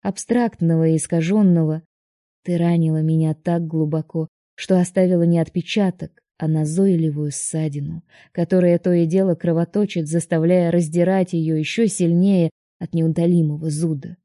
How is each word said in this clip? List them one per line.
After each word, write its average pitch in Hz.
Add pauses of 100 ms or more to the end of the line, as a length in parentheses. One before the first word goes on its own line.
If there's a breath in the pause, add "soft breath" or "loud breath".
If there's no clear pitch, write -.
абстрактного 180
и 160
искажённого. 165 (600)
Ты 175
ранила 165
меня 160
так 170
глубоко, 156 (280)
что 185
оставила 180
не 170
отпечаток, 180 (280)
а 160
назойливую 156
ссадину, 156 (280 soft breath)
которая 175
то 180
и 170
дело 180
кровоточит, 170
заставляя 170
раздирать 175
её 160
ещё 156
сильнее 175 (300)
от 165
неутолимого 160
зуда. 156